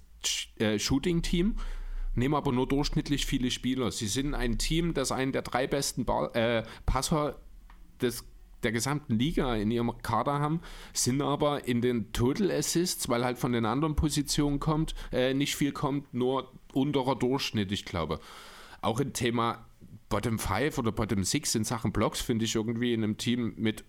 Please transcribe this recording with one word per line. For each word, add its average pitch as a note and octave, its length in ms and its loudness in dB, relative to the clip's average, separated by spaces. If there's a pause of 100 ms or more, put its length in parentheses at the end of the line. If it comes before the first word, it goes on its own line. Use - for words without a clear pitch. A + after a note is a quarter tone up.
(580)
äh, G#2+ 220 2
Shooting-Team, C#3 760 2 (600)
nehmen C3 180 2
aber C#3+ 180 2
nur B2 160 2
durchschnittlich C#3+ 600 0
viele B2 240 2
Spieler. B2 400 0
Sie - 160 -4
sind C3+ 260 -2
ein A#2+ 240 0
Team, E3 380 2
das C3+ 160 0
einen B2+ 220 0
der B2 100 0
drei C3 240 0
besten C#3 360 -2
Ball, A#2 300 0
äh, A#2 300 2 (240)
Passer D3 500 0 (640)
des, A#2+ 240 -2 (380)
der A#2 80 2
gesamten A#2+ 460 0
Liga C3 380 2
in G#2+ 160 2
ihrem A#2+ 200 2 (120)
Kader C3+ 360 2
haben, D3+ 220 0 (320)
sind C3+ 300 0
aber C#3+ 440 0
in A#2+ 140 2
den A#2+ 320 0
Total D3+ 380 2
Assists, D3 580 0
weil A#2+ 160 2
halt B2+ 140 -2
von B2+ 140 0
den A#2 120 2
anderen C#3+ 300 0
Positionen D3 640 2
kommt, D#3 340 0 (180)
äh, B2+ 220 2
nicht C#3+ 220 0
viel C#3+ 160 0
kommt, C#3 420 -4
nur B2+ 380 0 (200)
unterer C3+ 440 2
Durchschnitt, B2 560 0
ich G2 140 -2
glaube. D#2+ 340 -2 (640)
Auch A2 180 0
im C#3 140 -2
Thema A#2 520 0 (440)
Bottom A2 280 0
Five A#2 400 0
oder A2+ 140 0
Bottom G2 320 0
Six - 320 0
in A2 80 2
Sachen A2 300 -2
Blocks G#2+ 260 0
finde A2+ 240 0
ich A2 100 0
irgendwie A#2 400 0
in A2 80 0
einem G#2+ 160 0
Team A#2+ 380 0
mit G#2+ 340 -2